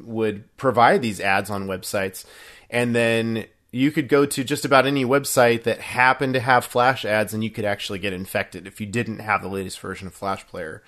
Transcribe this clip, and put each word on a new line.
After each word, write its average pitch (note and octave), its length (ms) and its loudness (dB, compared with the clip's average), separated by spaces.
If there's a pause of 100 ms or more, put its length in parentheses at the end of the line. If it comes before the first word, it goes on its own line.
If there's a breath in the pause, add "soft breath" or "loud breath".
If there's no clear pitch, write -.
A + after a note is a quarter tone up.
would A2 420 -4 (140)
provide C3 440 4
these G#2+ 200 -4
ads G2 280 0
on G2 160 -6
websites. F#2+ 600 -6 (440 loud breath)
And A#2+ 240 0
then A2+ 520 0 (260)
you C3 180 2
could D3+ 180 -2
go C#3+ 160 4
to C#3+ 200 -2
just C#3+ 220 -4
about C3 200 6
any C#3 180 0
website A#2+ 600 4
that A2 160 -2
happened B2+ 560 2
to C3 60 0
have B2 240 4
Flash B2 400 2
ads, G#2 280 0
and A2 80 -4
you A2 80 -4
could G#2 160 -6
actually G2+ 320 -4
get G2 140 -6
infected F#2+ 560 -6
if - 140 -14
you G#2+ 40 -4
didn't G#2+ 340 -4
have G#2 220 0
the G2 60 -8
latest F#2+ 320 -8
version F#2+ 280 -10
of F2 60 -14
Flash G2 320 -6
Player. E2+ 420 -12